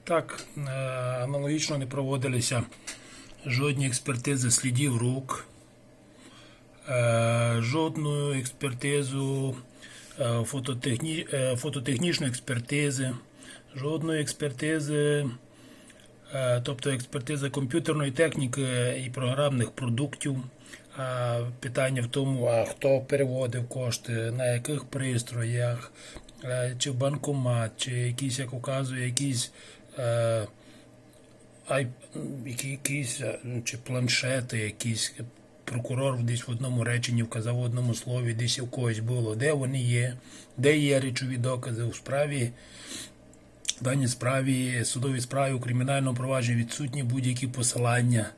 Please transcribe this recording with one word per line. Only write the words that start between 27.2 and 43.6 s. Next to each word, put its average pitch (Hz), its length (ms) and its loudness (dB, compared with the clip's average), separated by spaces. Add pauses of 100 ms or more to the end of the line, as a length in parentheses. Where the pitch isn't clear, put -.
чи 135 140 -4
якісь, 123 480 0
як 127 140 -4
указує, 131 520 -2
якісь, 127 460 0 (480)
е, 117 480 2 (1200)
ай-, 135 200 2 (580)
які-, 135 260 -6
якісь, 139 500 -2
е, 110 180 -4 (240)
чи - 140 -6
планшети, 123 840 0
якісь 107 540 -2 (520)
прокурор 123 580 -2
десь 117 240 0
в 127 40 -6
одному 123 320 0
реченні 120 400 2
вказав, 117 320 -2
в 123 60 0
одному 120 320 0
слові, 123 400 -2
десь 120 260 0
у 123 80 -4
когось 117 320 0
було. 113 360 0
Де 139 180 2
вони 135 260 0
є? 123 380 2 (400)
Де 143 200 6
є 139 220 6
речові 131 380 -2
докази 123 460 -2
у 113 100 -2
справі? 139 580 0 (1300)